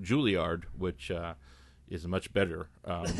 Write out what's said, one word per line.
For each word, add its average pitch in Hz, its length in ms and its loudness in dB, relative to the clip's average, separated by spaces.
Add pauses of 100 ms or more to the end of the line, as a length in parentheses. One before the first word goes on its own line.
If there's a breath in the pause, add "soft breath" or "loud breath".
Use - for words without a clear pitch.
Juilliard, 90 600 2 (120)
which, 92 340 -4
uh, 85 240 -4 (540 soft breath)
is 87 180 -8
much 92 260 -2
better. 85 360 2 (160)
Um, 87 220 -2 (120)